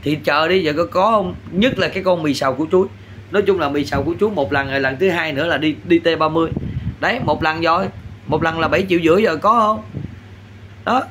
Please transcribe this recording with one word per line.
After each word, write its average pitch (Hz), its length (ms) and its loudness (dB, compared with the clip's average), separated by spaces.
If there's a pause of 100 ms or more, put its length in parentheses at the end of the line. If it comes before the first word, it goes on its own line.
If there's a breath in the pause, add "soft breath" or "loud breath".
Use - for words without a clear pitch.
Thì 143 120 0
chờ 151 320 0
đi, 185 160 2
giờ 147 140 0
có, 170 80 2
có 185 260 2
không? 190 240 0 (160)
Nhất 208 280 2
là 175 80 0
cái 190 160 -6
con 180 200 2
mì 151 100 0
xào 135 200 0
của 147 180 -2
chuối. 185 160 4 (440 loud breath)
Nói 196 100 2
chung 190 180 2
là 147 100 0
mì 143 160 -2
xào 139 180 -2
của 160 160 -2
chuối 208 120 2
một 143 220 -2
lần 139 180 0
rồi, 139 80 0
lần 135 200 -2
thứ 190 100 2
hai 165 240 -2
nữa 139 120 0
là 147 120 0
đi, 151 260 0
đi 170 160 4
T 170 80 0 (120)
ba 156 100 2
mươi. 160 220 0 (480 loud breath)
Đấy, 202 240 -2
một 151 200 0
lần 160 180 0
rồi. 170 260 0 (400)
Một 151 160 0
lần 165 160 -2
là 160 80 0
bảy 175 220 2
triệu 175 140 2
rưỡi 160 200 6
rồi, 165 140 2
có 220 220 4
không? 214 420 0 (840)
Đó. 247 260 2